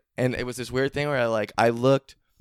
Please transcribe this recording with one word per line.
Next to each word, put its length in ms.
And 180
it 100
was 120
this 140
weird 220
thing 140
where 120
I, 80
like, 300
I 120
looked, 460